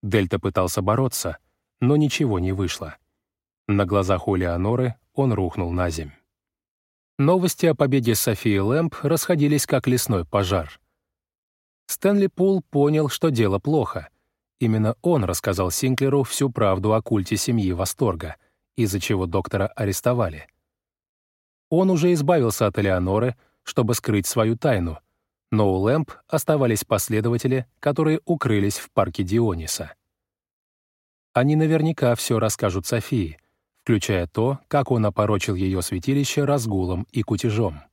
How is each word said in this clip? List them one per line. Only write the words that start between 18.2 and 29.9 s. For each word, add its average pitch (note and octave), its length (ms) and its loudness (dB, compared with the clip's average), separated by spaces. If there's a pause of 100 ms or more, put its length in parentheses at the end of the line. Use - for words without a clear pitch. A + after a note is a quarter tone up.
из-за G2+ 240 -2
чего F#2 260 -2
доктора F#2+ 420 -2
арестовали. G2+ 800 -2 (1200)
Он F#3+ 200 4
уже F3 220 4
избавился C#3+ 540 2
от G2 120 -2
Элеоноры, G2 580 0 (260)
чтобы A#2+ 320 0
скрыть G#2 320 -2
свою A2+ 300 0
тайну, F2+ 420 -2 (520)
но G#2 220 2
у F#2 60 2
Лэмп B2+ 340 0 (160)
оставались C#3 560 0
последователи, A#2 840 0 (140)
которые D#3 440 0
укрылись G#2+ 540 0
в - 120 -16
парке F#2 320 0
Диониса. F2 720 -2 (1400)